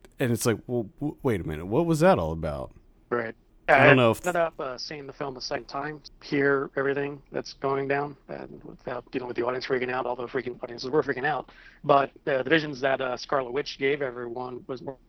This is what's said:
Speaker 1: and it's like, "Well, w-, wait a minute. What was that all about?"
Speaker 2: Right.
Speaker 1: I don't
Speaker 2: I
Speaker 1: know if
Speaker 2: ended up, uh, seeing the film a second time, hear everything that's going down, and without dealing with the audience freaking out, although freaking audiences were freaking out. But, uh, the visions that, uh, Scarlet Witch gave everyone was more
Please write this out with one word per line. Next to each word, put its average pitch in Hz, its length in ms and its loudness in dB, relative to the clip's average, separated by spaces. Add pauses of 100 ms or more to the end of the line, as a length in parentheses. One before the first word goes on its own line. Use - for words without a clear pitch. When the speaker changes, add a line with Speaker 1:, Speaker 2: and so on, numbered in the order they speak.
(200)
Speaker 1:
and 123 120 0
it's 117 140 -2
like, 110 120 4 (100)
"Well, 120 220 -2 (120)
w-, 147 200 -6
wait 107 200 0
a - 60 -6
minute. 78 180 -4
What 123 200 2
was 165 140 2
that 175 180 8
all 82 140 0
about?" 76 400 -4 (380)
Speaker 2:
Right. 113 260 -2 (320)
Speaker 1:
I 143 180 8
don't 147 60 12
Speaker 2:
I - 20 10
Speaker 1:
know 123 180 8
if - 140 -2
Speaker 2:
ended 175 160 2
up, 165 180 -2
uh, 131 180 -8
seeing 147 300 -12
the 135 60 -14
film 139 240 -6
a 123 40 -12
second 135 260 -6
time, 147 340 -8 (220)
hear 139 520 2
everything 139 460 -2 (100)
that's 135 220 -6
going 139 340 -2
down, 143 280 -2 (120)
and - 360 -12
without - 480 -10
dealing 135 160 -4
with 120 100 -6
the 117 80 0
audience 127 220 -2
freaking 127 240 0
out, 127 140 -2
although 123 220 -4
freaking 120 360 -6
audiences 120 260 -8
were 147 140 2
freaking 135 220 -2
out. 147 240 -2 (340)
But, 139 260 4 (180)
uh, 135 160 2
the 123 60 -4
visions 151 320 2
that, 135 200 0
uh, 127 160 -2
Scarlet 131 340 -2
Witch 143 260 -4
gave 139 240 0
everyone 123 680 -6
was 127 140 -8
more 135 160 -10 (120)